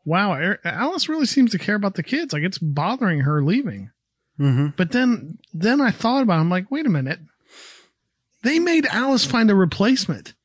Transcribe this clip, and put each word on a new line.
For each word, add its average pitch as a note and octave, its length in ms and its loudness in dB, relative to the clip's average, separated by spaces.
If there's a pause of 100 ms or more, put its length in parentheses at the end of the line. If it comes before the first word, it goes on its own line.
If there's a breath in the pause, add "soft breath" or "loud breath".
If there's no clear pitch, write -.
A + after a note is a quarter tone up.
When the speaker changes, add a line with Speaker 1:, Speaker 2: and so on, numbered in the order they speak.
Speaker 1:
"Wow, F#3 260 0
Ar-, E3 320 -2
Alice C4 460 -4
really D4 160 0
seems B3 260 2
to F#3+ 80 -4
care G#3 160 -2
about G3+ 200 -4
the D#3+ 80 -6
kids. D4+ 300 -4
Like, D3 100 -4
it's F#3+ 140 -4
bothering E3 640 -2
her D3 220 2
leaving." D3 480 -2 (480)
Speaker 2:
Mm-hmm. C#3 280 2 (100)
Speaker 1:
But F3 140 -2
then, A#3+ 460 0 (160)
then A3+ 280 0
I A#3+ 100 2
thought C4 320 0
about F#3 140 2
it. D#3 40 4
I'm E3+ 80 2
like, F#3 220 -2
"Wait D4+ 140 -4
a B3+ 40 2
minute. C#3+ 300 -2 (1200 loud breath)
They D4 160 2
made E4 260 2
Alice B3+ 400 0
find A3+ 260 4
a G3 40 4
replacement F#3+ 800 0 (120)